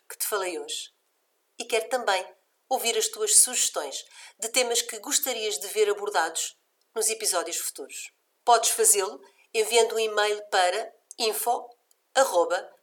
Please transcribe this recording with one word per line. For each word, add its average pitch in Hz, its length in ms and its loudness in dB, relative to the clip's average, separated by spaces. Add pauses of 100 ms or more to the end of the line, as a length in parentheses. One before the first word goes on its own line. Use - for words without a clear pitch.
que - 80 -14
te - 100 -4
falei 185 320 -4
hoje. - 340 -10 (640)
E 233 80 -10
quero 226 240 -2
também 214 360 0 (440)
ouvir 233 280 0
as 214 100 0
tuas 214 320 2
sugestões - 640 0 (360)
de 220 100 -6
temas 240 320 0
que - 180 -6
gostarias 233 580 -4
de 202 100 -8
ver 208 220 0
abordados 202 680 -2 (360)
nos 220 160 0
episódios 180 480 -2
futuros. - 540 -10 (340)
Podes 233 240 6
fazê-lo 208 520 2 (320)
enviando 220 420 4
um 220 40 0
e-mail 208 500 0
para 190 440 2 (240)
info 240 520 -2 (440)
arroba 262 560 2 (140)